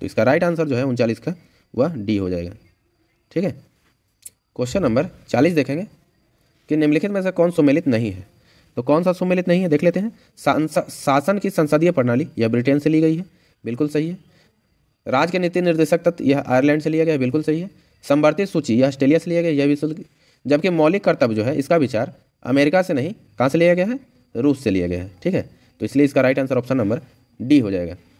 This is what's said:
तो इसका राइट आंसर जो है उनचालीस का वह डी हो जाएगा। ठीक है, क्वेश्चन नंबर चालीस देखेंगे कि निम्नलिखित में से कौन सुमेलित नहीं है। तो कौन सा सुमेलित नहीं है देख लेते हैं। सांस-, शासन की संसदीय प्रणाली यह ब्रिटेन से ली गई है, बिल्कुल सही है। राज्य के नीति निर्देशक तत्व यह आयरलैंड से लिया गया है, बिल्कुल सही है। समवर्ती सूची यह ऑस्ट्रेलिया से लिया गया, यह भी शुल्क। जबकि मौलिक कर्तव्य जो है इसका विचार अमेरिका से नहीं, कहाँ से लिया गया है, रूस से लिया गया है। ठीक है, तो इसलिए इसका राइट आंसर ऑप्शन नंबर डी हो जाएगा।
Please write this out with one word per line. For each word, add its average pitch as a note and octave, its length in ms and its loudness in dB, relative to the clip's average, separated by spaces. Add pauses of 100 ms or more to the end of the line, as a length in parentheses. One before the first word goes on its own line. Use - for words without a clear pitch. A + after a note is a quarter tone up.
तो - 60 -8
इसका - 160 -2
राइट D3+ 220 2
आंसर E3 240 -2
जो C3 80 -2
है A#2+ 80 -2
उनचालीस A#2+ 340 -2
का - 160 -8 (400)
वह D3+ 220 0
डी G#2+ 200 -2
हो F#2+ 140 -2
जाएगा। F2 220 -6 (800)
ठीक F3 120 -4
है, E3+ 60 -2 (1080)
क्वेश्चन D#3 260 -4
नंबर C3+ 260 0 (200)
चालीस D3 260 2
देखेंगे D3 320 -2 (840)
कि D3+ 60 0
निम्नलिखित D#3 340 0
में G3 120 -2
से F#3 80 -2
कौन F3 200 2
सुमेलित D3+ 380 2
नहीं A2+ 240 0
है। F#2 140 -14 (500)
तो C3+ 60 -6
कौन D3 200 2
सा F3+ 100 2
सुमेलित F3+ 360 -2
नहीं F3+ 140 2
है F#3 60 -2
देख D3 140 2
लेते F3 180 2
हैं। A3 120 -6 (240)
सांस-, D3+ 540 -2
शासन D3 480 0
की G3 120 -4
संसदीय D#3+ 400 2
प्रणाली B2+ 380 0 (100)
यह A2+ 100 2
ब्रिटेन B2 300 2
से D3 120 0
ली D#3 100 4
गई D#3+ 160 2
है, F3+ 80 -8 (400)
बिल्कुल A#2+ 240 -4
सही D3+ 200 -2
है। F#3 100 -10 (880)
राज्य D3 260 0
के F#3 60 -2
नीति F3+ 220 -2
निर्देशक E3 440 0
तत्व E3+ 200 -2
यह C#3 220 2
आयरलैंड D3 360 2
से D#3+ 80 -2
लिया D#3+ 140 0
गया D#3+ 100 0
है, D3 40 -2
बिल्कुल C3 240 -2
सही D#3 180 -2
है। F#3+ 100 -10 (340)
समवर्ती D3+ 420 2
सूची B2 340 -2
यह C3+ 80 4
ऑस्ट्रेलिया C#3 300 2
से F3 120 -4
लिया E3+ 120 0
गया, E3+ 80 0
यह C#3+ 160 0
भी C#3+ 100 2
शुल्क। D#3 280 -6 (400)
जबकि D3 260 2
मौलिक E3+ 340 2
कर्तव्य C3 300 2
जो G#2+ 100 -2
है C#3 140 -2
इसका D#3 180 0
विचार C3 380 -2 (280)
अमेरिका C#3+ 400 2
से F3 120 -4
नहीं, C#3+ 180 -4 (260)
कहाँ B2+ 100 0
से D#3+ 100 0
लिया E3+ 160 4
गया F3+ 120 0
है, B3+ 120 -6 (360)
रूस C3+ 300 0
से A2 60 0
लिया F#2 160 0
गया F2 160 -6
है। F#2+ 80 -14 (120)
ठीक F#3 120 -2
है, C#3 60 -2 (400)
तो - 40 -4
इसलिए C#3 200 2
इसका C#3 160 2
राइट C3 180 2
आंसर C3+ 180 -2
ऑप्शन B2 200 -2
नंबर A2 240 -2 (400)
डी C#3+ 180 4
हो A2 120 2
जाएगा। F2 240 -6 (260)